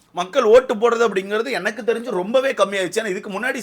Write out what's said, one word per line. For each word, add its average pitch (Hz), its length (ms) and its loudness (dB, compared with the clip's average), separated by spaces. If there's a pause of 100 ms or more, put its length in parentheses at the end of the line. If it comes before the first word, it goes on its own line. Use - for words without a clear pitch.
(140)
மக்கள் 185 300 -2
ஓட்டு 247 320 6
போடுறது 233 340 2
அப்படிங்கிறது 202 420 -2
எனக்கு 208 300 -4
தெரிஞ்சு 233 300 -4
ரொம்பவே 233 400 0
கம்மியாயிடுச்சு. 196 500 -2
ஏன்னா, 220 60 -6
இதுக்கு 202 220 -6
முன்னாடி 240 340 -4